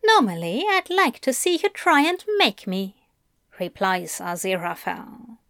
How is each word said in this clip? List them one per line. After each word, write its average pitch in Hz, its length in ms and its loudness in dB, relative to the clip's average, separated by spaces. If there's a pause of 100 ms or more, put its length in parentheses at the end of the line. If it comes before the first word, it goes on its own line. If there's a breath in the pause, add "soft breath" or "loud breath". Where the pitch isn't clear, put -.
Normally, 220 640 2
I'd 381 220 0
like 359 300 0
to - 120 -2
see 339 300 0
you 403 60 2
try 330 340 4
and 359 220 0 (140)
make 302 280 0
me, 190 300 -4 (640)
replies 180 600 -4
Aziraphale. 175 1200 -6 (120)